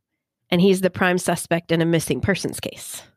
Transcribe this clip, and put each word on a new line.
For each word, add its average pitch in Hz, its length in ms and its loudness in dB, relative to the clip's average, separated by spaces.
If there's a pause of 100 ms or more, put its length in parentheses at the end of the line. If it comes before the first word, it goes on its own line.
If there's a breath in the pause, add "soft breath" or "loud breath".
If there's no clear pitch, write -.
(500)
and 180 100 2
he's 190 200 4
the 180 100 2
prime 180 280 0
suspect - 520 -2
in 165 120 2
a 160 40 2
missing 160 340 0
persons - 380 -2
case. - 440 -12 (140)